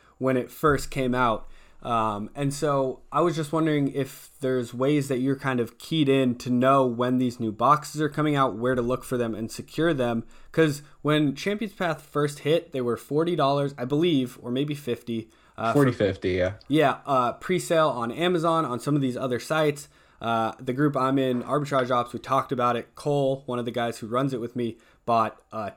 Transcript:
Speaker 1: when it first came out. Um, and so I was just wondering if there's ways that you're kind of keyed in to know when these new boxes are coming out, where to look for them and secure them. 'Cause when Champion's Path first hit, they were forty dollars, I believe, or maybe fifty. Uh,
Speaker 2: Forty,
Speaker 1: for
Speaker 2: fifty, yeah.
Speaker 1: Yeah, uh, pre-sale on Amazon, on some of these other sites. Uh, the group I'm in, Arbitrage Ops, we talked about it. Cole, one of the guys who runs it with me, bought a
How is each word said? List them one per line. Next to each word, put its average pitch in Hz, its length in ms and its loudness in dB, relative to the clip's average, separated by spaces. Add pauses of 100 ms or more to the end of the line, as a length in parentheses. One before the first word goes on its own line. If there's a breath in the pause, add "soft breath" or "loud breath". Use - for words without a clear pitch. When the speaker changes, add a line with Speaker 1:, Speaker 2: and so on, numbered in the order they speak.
(180 soft breath)
Speaker 1:
when 131 180 2
it 123 140 -2
first - 400 0
came 127 240 -2
out. 120 320 0 (360 soft breath)
Um, 110 520 -2
and 139 180 -2
so 139 480 -2 (100)
I 147 120 2
was 170 120 2
just 151 200 -4
wondering 151 400 2
if - 340 -6 (120)
there's 127 340 -2
ways 135 340 2
that 127 120 -2
you're 135 160 0
kind 131 240 -2
of - 180 -4
keyed 156 320 0
in 131 260 4
to 127 140 -6
know 131 360 4
when 123 300 0
these 123 240 0
new 113 120 -2
boxes 147 500 2
are 147 80 0
coming 151 260 0
out, 131 180 2
where 123 200 0
to 123 80 0
look 123 200 -2
for - 140 -4
them 117 180 -2
and 107 160 -8
secure - 440 -2
them. 120 300 -2 (280 soft breath)
'Cause 156 300 2 (180 soft breath)
when 147 340 2
Champion's 208 380 -4
Path 160 300 -4
first 147 380 -2
hit, 160 320 0
they 131 100 -4
were 120 160 0
forty 170 360 0
dollars, 143 440 2
I 127 80 -6
believe, 147 560 2
or 120 80 -8
maybe 147 240 -2
fifty. 117 560 -6 (260 soft breath)
Uh, 113 160 -2
Speaker 2:
Forty, 135 200 4
Speaker 1:
for - 60 -6
Speaker 2:
fifty, 95 340 0
yeah. 92 220 0 (140)
Speaker 1:
Yeah, 139 380 2
uh, 123 260 2
pre-sale 160 560 0
on 120 240 -4
Amazon, 165 540 0
on 120 120 -4
some 143 160 0
of 147 60 2
these 127 160 -2
other 123 240 -2
sites. 156 480 -2 (320 soft breath)
Uh, 113 400 -2
the 127 140 -4
group 143 240 2
I'm 131 200 2
in, 127 240 2
Arbitrage 139 480 0
Ops, 120 220 0
we 120 60 -8
talked 135 340 -2
about 120 240 0
it. - 180 -8
Cole, 139 520 0
one 123 120 -4
of 120 60 -4
the 120 60 -4
guys 117 300 -4
who 117 60 -10
runs 131 280 0
it 113 60 -4
with 117 140 -8
me, 117 220 -4 (300 soft breath)
bought 113 340 2 (100)
a 107 260 -8